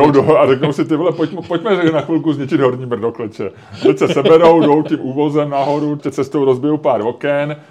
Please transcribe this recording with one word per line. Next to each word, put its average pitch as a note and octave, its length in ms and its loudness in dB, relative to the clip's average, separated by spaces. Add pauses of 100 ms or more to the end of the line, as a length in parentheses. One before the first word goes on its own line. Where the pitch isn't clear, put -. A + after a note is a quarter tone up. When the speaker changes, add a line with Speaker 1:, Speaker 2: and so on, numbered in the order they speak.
Speaker 1:
mrdoklečů. C#3 200 2
Speaker 2:
do, D3+ 120 4
a C#3+ 80 4
řeknou C3+ 260 2
si: D#3 120 -4
„Ty D3+ 100 -2
vole, E3 160 0
pojďme, D#3 300 -6
pojďme F3 500 -2
na D#3 100 0
chvilku D#3 320 -2
zničit C#3 280 -4
horní B2+ 240 0
mrdoklečě.“ A2+ 680 -6 (320)
Teď - 140 4
se F3 100 0
seberou, E3 540 4
jdou D3 220 2
tím D3 180 -4
úvozem D3 480 -2
nahoru, D3 460 -2
teď C#3+ 180 -8
cestou C#3 320 -2
rozbijou C3+ 320 0
pár C#3+ 240 0
oken, C#3+ 540 -4 (160)